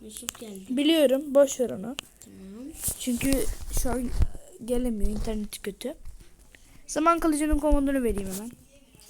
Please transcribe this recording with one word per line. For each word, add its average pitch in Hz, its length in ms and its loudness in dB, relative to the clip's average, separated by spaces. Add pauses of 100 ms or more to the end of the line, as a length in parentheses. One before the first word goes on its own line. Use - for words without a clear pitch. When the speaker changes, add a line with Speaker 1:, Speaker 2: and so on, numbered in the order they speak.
Speaker 1:
Yusuf 220 380 -16
geldi. 196 300 -14
Speaker 2:
Biliyorum. 285 520 4 (140)
Boş 277 240 4
ver 233 100 0
onu. 214 260 -8 (240)
Speaker 1:
Tamam. 196 480 -18 (320)
Speaker 2:
Çünkü 254 460 0 (360)
şu - 100 2
an 247 180 -2 (560)
gelemiyor. 233 440 0
İnterneti 214 520 -4
kötü. 240 340 -8 (920)
Zaman 330 320 4
kılıcının 302 400 2
komutunu 277 440 4
vereyim 196 300 0
hemen. 220 180 -8 (580)